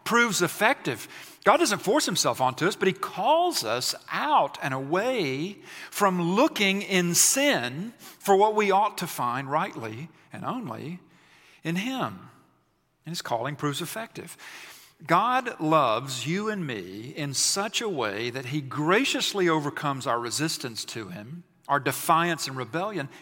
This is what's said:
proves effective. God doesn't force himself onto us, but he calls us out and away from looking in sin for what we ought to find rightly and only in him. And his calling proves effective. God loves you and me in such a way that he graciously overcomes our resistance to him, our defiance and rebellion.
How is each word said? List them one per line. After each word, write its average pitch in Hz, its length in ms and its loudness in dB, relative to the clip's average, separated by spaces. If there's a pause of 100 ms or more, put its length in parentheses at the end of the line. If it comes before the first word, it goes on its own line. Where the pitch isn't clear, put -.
proves 233 360 4
effective. 180 680 0 (340)
God 208 140 8
doesn't 240 240 2
force 269 260 2
himself 143 340 0
onto 127 280 2
us, 214 80 0
but - 100 2
he 185 80 4
calls 311 680 0
us 117 300 -2 (180)
out 202 500 2
and 147 120 -2
away 170 840 -2 (340)
from 180 460 4
looking 208 460 2
in 175 320 2
sin 190 840 2
for - 380 2
what 214 180 4
we 208 160 4
ought 202 280 2
to 180 80 -4
find 131 440 -4
rightly 143 600 -4 (220)
and - 120 -12
only 156 560 -8 (640)
in 165 120 -2
him. 185 520 -6 (760)
And 156 60 -14
his 175 120 -8
calling 131 340 -4
proves 147 260 -4
effective. 214 540 -12 (720)
God 233 540 2
loves 135 640 2
you 196 260 -2
and 202 140 -4
me 107 520 -8
in 143 180 -6
such - 460 -2
a 233 80 -4
way 117 420 -2
that 131 160 -8
he 143 140 -4
graciously 180 880 2
overcomes 143 580 -2
our 120 140 2
resistance 120 640 -4
to 107 220 -10
him, 113 340 -14 (260)
our 143 120 4
defiance 160 640 2
and 135 100 -8
rebellion. 147 520 -4 (140)